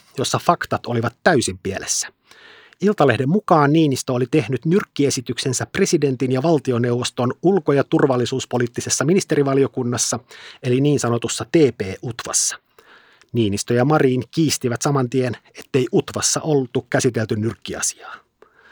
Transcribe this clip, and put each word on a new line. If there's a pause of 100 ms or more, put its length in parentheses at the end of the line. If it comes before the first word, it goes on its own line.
(180)
jossa
faktat
olivat
täysin
pielessä. (720)
Iltalehden
mukaan
Niinistö
oli
tehnyt
nyrkkiesityksensä
presidentin
ja
valtioneuvoston (100)
ulko-
ja
turvallisuuspoliittisessa
ministerivaliokunnassa, (420)
eli
niin
sanotussa
T (220)
P-utvassa. (760)
Niinistö
ja
Marin
kiistivät
saman
tien, (220)
ettei
utvassa
oltu
käsitelty
nyrkkiasiaa. (580)